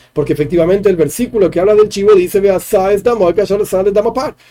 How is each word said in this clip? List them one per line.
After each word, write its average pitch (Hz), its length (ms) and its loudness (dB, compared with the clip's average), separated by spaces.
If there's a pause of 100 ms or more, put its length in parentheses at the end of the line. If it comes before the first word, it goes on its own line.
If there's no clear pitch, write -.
(120)
Porque 147 200 -2
efectivamente 175 560 0
el 196 80 0
versículo 180 540 0
que 165 100 -2
habla 214 140 2
del 214 140 2
chivo 202 260 2
dice, 180 260 2
"Veasá 196 520 0
es 202 100 0
damo, 214 320 0
que 202 100 0
ya 202 200 -2
sale 190 280 -2
damo 208 200 0
par". 254 240 -6 (140)